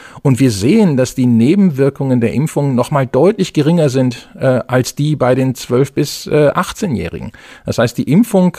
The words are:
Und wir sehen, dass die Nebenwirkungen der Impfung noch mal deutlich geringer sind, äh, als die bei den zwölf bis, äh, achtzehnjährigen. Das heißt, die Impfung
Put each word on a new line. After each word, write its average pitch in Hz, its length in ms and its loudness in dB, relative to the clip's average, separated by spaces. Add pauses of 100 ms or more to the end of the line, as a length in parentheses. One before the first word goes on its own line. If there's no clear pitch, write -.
(220)
Und 131 180 2
wir 135 100 4
sehen, 143 460 2
dass 127 180 0
die 127 120 0
Nebenwirkungen 135 920 2
der 113 120 0
Impfung 143 420 -2
noch 123 160 -2
mal 139 160 -2
deutlich 180 460 0
geringer 151 360 2
sind, 127 480 -2
äh, 127 300 0
als 131 300 -2
die 147 180 -2
bei 127 220 0
den 131 180 0
zwölf 127 380 -2
bis, - 340 -6
äh, 147 280 2
achtzehnjährigen. 123 760 -6 (360)
Das - 120 -6
heißt, 117 180 0
die 123 140 -4
Impfung 180 480 2